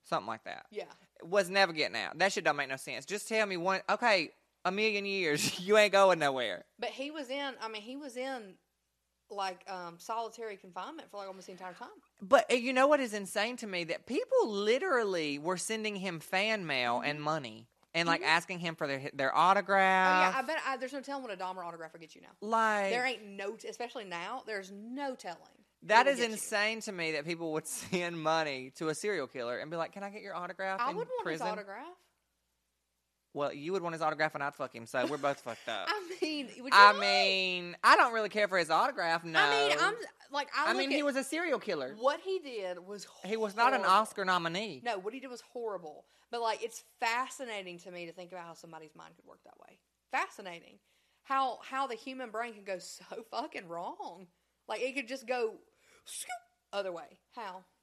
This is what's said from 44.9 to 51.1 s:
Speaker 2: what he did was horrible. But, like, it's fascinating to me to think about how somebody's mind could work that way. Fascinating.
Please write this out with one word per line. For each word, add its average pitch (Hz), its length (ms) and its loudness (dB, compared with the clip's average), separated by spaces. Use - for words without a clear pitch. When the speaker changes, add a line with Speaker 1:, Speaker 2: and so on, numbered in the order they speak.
Speaker 2:
what 214 160 -8
he 269 40 -10
did 254 120 -12
was 240 100 -14
horrible. 185 540 -8
But, 233 120 -4
like, 220 220 0
it's - 200 -10
fascinating 226 800 -4
to 180 120 -16
me 175 140 -10
to 165 60 -10
think 175 200 -16
about 175 140 -12
how 165 80 -16
somebody's 160 420 -18
mind 165 200 -20
could - 100 -20
work - 200 -20
that - 120 -20
way. - 120 -20
Fascinating. 202 640 -6